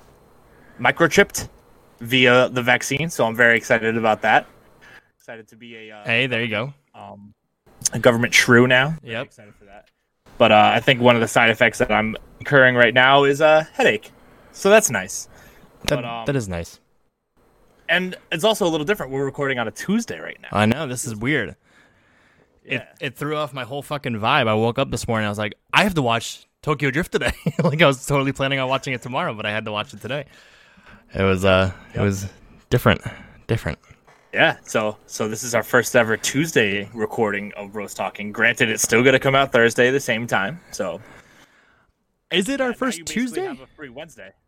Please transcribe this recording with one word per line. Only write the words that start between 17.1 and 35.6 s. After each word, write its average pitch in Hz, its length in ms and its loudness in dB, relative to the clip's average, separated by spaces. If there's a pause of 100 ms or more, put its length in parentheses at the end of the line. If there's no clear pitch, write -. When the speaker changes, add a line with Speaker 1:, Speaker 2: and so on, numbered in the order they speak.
Speaker 1:
and 180 280 -2 (140)
it's 170 140 -4
also 208 220 2
a - 20 2
little 160 160 -2
different. 147 280 -4
We're 135 120 -4
recording 135 340 -4
on 117 80 -2
a 107 40 -6
Tuesday 202 480 -4
right 82 240 -14
now. - 100 -20
Speaker 2:
I 104 140 2
know. 135 200 -2
This 123 200 -8
is 113 100 -10
weird. 113 400 -4 (1120)
It, - 140 -8
Speaker 1:
Yeah. 123 40 -18 (140)
Speaker 2:
it 143 160 -10
threw 151 220 -6
off 151 160 -6
my 135 120 -10
whole 135 180 -10
fucking 139 320 -8
vibe. 117 340 0
I 107 60 2
woke 113 240 0
up 135 120 -2
this 120 160 -8
morning. 110 200 -2
I - 20 -2
was 104 80 -4
like, 104 160 -6 (220)
"I 147 80 4
have 202 140 0
to 156 60 0
watch 117 440 -4 (160)
Tokyo 147 280 -2
Drift 151 220 -6
today." 135 200 -2 (120)
<laughs> - 180 -2
Like, 156 200 0
I 165 40 6
was 135 200 0
totally 139 260 -2
planning 135 260 -4
on 131 120 -4
watching 135 240 -4
it 117 80 -10
tomorrow, 135 320 -6
but 107 100 -12
I 104 60 -4
had 107 160 -6
to 110 60 -8
watch 104 200 -6
it 104 80 -18
today. 127 240 -8 (880)
It - 100 -2
was, 95 200 2
uh, 92 280 4 (180)
it - 60 -14
Speaker 1:
Yep. 101 80 -2
Speaker 2:
was 98 220 -2 (440)
different, 123 320 2 (460)
different. 110 300 -4 (540)
Speaker 1:
Yeah. 139 320 0
So, 107 400 -4
so - 240 -6
this 110 160 -8
is 120 100 -6
our 113 80 2